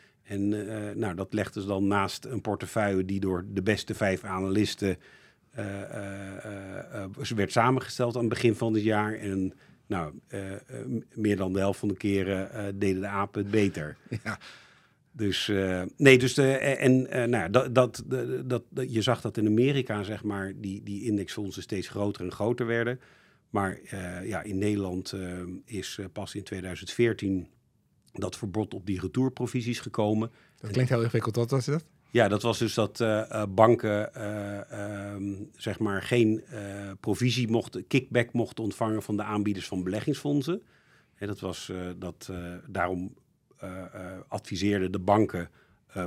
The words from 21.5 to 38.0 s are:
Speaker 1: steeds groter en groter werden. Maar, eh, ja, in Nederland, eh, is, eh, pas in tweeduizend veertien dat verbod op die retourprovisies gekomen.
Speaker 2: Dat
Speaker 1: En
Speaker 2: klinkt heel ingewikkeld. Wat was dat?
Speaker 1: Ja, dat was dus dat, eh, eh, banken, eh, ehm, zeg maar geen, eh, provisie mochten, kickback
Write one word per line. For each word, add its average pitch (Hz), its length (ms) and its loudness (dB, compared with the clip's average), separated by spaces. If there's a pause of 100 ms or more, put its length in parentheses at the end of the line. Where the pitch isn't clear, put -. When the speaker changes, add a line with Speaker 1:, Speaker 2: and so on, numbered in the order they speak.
Speaker 1:
steeds 95 260 -6
groter 101 380 -4
en 90 60 -6
groter 117 340 0
werden. 117 340 0 (500)
Maar, 98 300 0 (100)
eh, 90 380 -8
ja, 92 140 -4
in 98 160 -6
Nederland, 98 540 0
eh, 98 100 -6 (440)
is, - 340 -8
eh, 98 140 -8
pas 101 220 -10
in 101 80 -8
tweeduizend 92 480 -8
veertien 98 560 2 (680)
dat 95 240 -6
verbod 101 360 -4
op 101 120 -10
die 95 140 -2
retourprovisies 123 800 -2
gekomen. 110 500 0 (260)
Speaker 2:
Dat - 120 -18
Speaker 1:
En 107 40 -6
Speaker 2:
klinkt 123 200 4
heel 120 100 4
ingewikkeld. 113 340 0
Wat 120 160 2
was 135 140 2
dat? 147 200 -2 (260)
Speaker 1:
Ja, 117 160 8
dat 98 140 2
was 113 160 2
dus 113 160 0
dat, 107 260 0
eh, 110 320 0
eh, 107 180 -2
banken, 110 640 6
eh, 104 560 -6
ehm, 101 600 -6 (220)
zeg - 240 -4
maar 98 220 0
geen, 110 440 4
eh, - 140 -14 (400)
provisie 120 480 0
mochten, 113 400 -2
kickback - 460 2